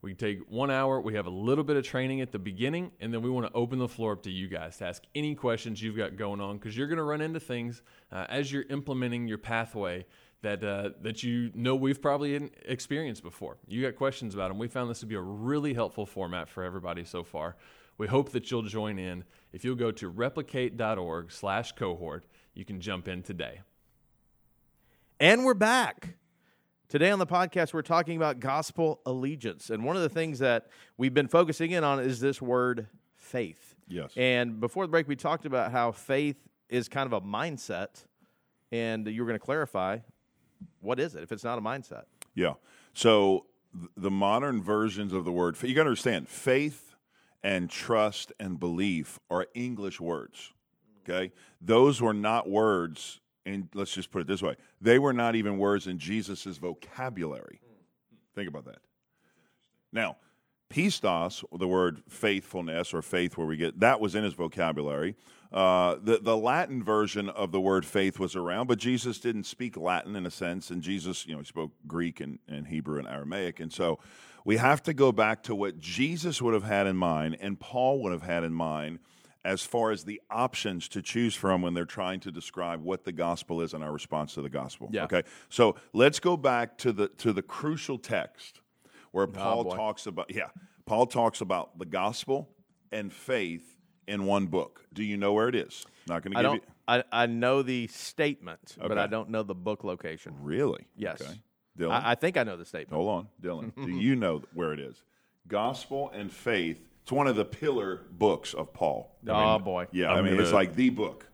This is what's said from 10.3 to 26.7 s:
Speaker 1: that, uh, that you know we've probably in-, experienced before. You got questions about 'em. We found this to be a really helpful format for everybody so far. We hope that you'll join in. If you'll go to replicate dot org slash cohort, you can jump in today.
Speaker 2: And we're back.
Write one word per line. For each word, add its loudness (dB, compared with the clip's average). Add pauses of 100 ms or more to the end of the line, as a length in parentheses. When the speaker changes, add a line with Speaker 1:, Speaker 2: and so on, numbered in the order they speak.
Speaker 1:
that, -2
uh, -4 (100)
that -6
you 0
know 2
we've 2
probably 0
in-, -6 (140)
experienced -4
before. -12 (100)
You -4
got -2
questions -2
about -2
'em. -6
We -4
found -4
this -8
to -12
be -6
a -4
really -2
helpful -2
format -6
for -10
everybody -6
so -8
far. -8 (420)
We -4
hope 2
that -4
you'll -2
join -4
in. -8 (280)
If -12
you'll -2
go 0
to -8
replicate -4
dot 0
org -6
slash -4
cohort, -6 (260)
you -14
can -10
jump -6
in -8
today. -10 (1600)
Speaker 2:
And 8
we're 6
back. 2 (720)